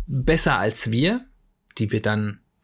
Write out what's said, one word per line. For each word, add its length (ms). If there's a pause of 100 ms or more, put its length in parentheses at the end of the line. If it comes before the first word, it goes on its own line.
besser 520
als 320
wir, 340 (520)
die 160
wir 80
dann 400 (220)